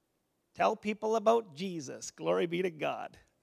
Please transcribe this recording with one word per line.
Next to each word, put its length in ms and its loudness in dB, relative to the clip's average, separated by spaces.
tell 220 2
people 400 -2
about 400 4
Jesus. 560 -8
Glory 340 0
be 160 0
to 80 0
God." 480 -6